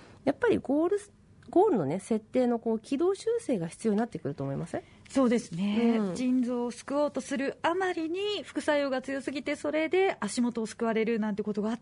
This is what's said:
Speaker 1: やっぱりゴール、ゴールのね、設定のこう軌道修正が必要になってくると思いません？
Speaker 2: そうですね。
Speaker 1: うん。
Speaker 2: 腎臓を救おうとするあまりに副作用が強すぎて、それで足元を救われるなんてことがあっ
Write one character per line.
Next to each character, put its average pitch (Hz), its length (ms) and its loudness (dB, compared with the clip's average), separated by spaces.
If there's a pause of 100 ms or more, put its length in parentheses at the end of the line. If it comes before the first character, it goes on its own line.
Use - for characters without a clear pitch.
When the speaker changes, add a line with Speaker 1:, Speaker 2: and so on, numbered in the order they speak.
(260)
Speaker 1:
や - 80 4
っ - 20 0
ぱ 480 140 2
り 339 100 4
ゴ 294 260 0
ー 359 40 2
ル、 403 120 0 (480)
ゴ 403 200 6
ー - 20 -
ル 254 80 2
の 139 80 0
ね、 165 120 -2
設 214 240 -2
定 254 220 0
の 240 140 2
こ 226 140 -2
う 220 60 -2
軌 277 200 -4
道 370 160 4
修 - 100 -10 (140)
正 262 180 -2
が 165 100 -4
必 - 200 -4
要 214 60 4
に 202 60 2
な 240 60 2
っ 226 40 -12
て - 100 -8
く - 80 -6
る 143 80 -4
と 139 80 -6
思 139 100 -2
い 139 40 -4
ま 160 100 -4
せ - 100 -6
ん？ 359 60 -6 (260)
Speaker 2:
そ 269 140 2
う 240 60 4
で 240 100 2
す - 140 -10
ね。 214 440 2
Speaker 1:
う 202 140 0
ん。 170 40 -4
Speaker 2:
腎 254 280 2
臓 240 240 -2
を 233 40 -4
救 277 300 -4
お 240 60 2
う 185 40 -2
と 262 80 -4
す 269 160 -6
る 269 280 -2
あ 320 100 2
ま 370 180 0
り 320 200 -4
に 370 80 -4 (240)
副 - 180 -6
作 294 160 2
用 285 140 0
が 262 100 -2
強 269 200 -6
す 294 100 -6
ぎ 269 100 -6
て、 294 140 -2
そ 294 160 -4
れ 311 180 0
で 381 300 4
足 214 220 -2
元 233 200 0
を 220 60 -4
救 - 180 -4
わ 226 80 2
れ 220 100 2
る 226 160 0
な 214 120 0
ん 196 40 -2
て 214 60 -4
こ 208 100 -2
と 202 120 -2
が 214 80 0
あ - 20 -2
っ 233 80 -6